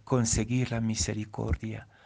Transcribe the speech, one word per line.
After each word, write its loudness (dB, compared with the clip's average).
conseguir 2
la 0
misericordia. -2